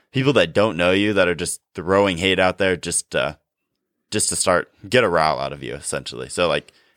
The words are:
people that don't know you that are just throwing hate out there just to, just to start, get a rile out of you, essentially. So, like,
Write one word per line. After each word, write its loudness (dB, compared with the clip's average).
people 0
that 2
don't 2
know 2
you 2
that 2
are 0
just -8
throwing 2
hate 2
out 2
there 0
just -6
to, -2
just -2
to -4
start, 0
get 4
a 2
rile 2
out -6
of -14
you, -10
essentially. -10
So, 0
like, -4